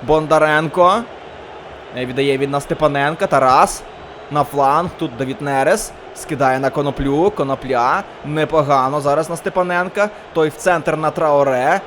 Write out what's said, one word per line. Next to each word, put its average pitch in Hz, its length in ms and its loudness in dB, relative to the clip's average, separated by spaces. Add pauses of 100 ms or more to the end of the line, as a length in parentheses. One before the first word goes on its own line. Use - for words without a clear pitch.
Бондаренко. 156 920 4 (1000)
Е, 127 80 -4
віддає 135 320 0
він 139 140 -2
на 143 100 -2
Степаненка. 151 680 0
Тарас. 139 560 4 (480)
На 147 120 0
фланг. 143 540 2
Тут 135 200 -6
Давід 135 240 -6
Нерес. 143 500 0 (240)
Скидає 131 440 0
на 135 100 0
Коноплю. 143 640 0
Конопля. 135 720 0 (220)
Непогано 147 760 2
зараз 147 280 0
на 170 60 -6
Степаненка. 180 760 -2 (240)
Той 156 160 2
в - 40 -8
центр 165 440 0
на 156 140 -2
Траоре. 143 760 2